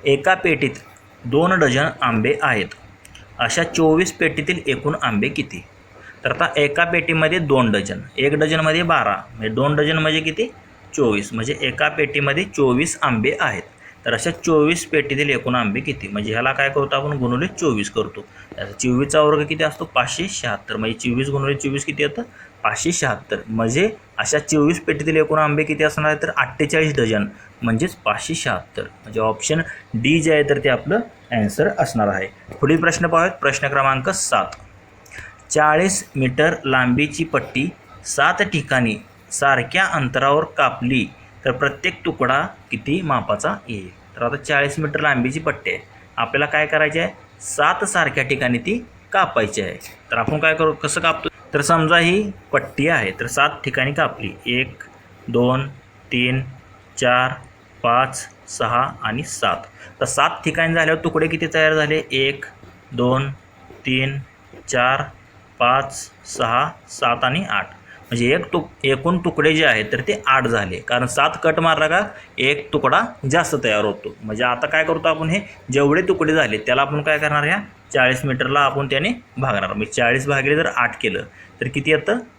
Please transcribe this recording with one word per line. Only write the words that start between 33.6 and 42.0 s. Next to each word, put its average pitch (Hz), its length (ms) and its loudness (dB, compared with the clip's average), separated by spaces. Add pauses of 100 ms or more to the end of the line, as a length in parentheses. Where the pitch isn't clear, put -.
क्रमांक 135 420 2
सात. - 460 -2 (960)
चाळीस 156 540 2 (120)
मीटर 139 400 2 (100)
लांबीची 135 580 2
पट्टी 147 440 -2 (380)
सात 165 380 2
ठिकाणी 127 520 0 (360)
सारख्या 139 600 2
अंतरावर 139 500 0 (140)
कापली 123 480 0 (400)
तर 135 60 2
प्रत्येक 135 540 -4